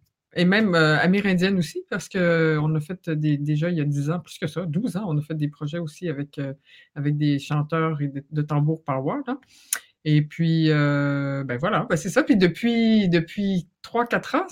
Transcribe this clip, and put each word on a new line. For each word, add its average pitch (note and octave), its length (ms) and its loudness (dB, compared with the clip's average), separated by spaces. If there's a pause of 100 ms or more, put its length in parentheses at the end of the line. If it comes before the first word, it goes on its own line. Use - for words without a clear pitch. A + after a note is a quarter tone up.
(340)
et F3 100 2
même, G3 300 4
euh, D#3 240 6
amérindienne F#3+ 600 2
aussi, B3 320 -4
parce G3+ 180 -6
que E3 520 2
on D#3 140 0
a D#3 60 0
fait F3+ 280 -10
des, D3+ 280 0
déjà D3+ 340 0
il F3 80 -2
y - 20 0
a C#3+ 40 0
dix C#3+ 260 0
ans, F3 80 -2
plus - 180 -14
que D#3+ 120 -4
ça, E3 180 -6
douze F3 300 -2
ans, G#3+ 100 -4
on D#3 100 -2
a D3 60 0
fait D#3+ 120 -6
des D3+ 120 -2
projets D3+ 320 -6
aussi E3+ 300 -8
avec, C#3+ 320 -8
euh, C3+ 140 -8 (420)
avec D3 200 -2
des D3 220 2
chanteurs D3+ 640 -2
et C#3+ 60 -2
de, C#3 200 -10
de D3+ 140 -2
tambour D3 400 0
power, C#3+ 460 -4
là. C#4 100 -4 (680)
Et D3+ 160 4
puis, D#3+ 480 0
euh, C#3+ 760 0
ben B2+ 140 -6
voilà, F3 320 -2
ben F3+ 40 0
c'est E3 140 -2
ça. B3+ 140 2
Puis C4 140 4
depuis, A3 720 2
depuis F3 580 0 (140)
trois, A#3+ 240 -2
quatre - 280 -4
ans, F4+ 180 0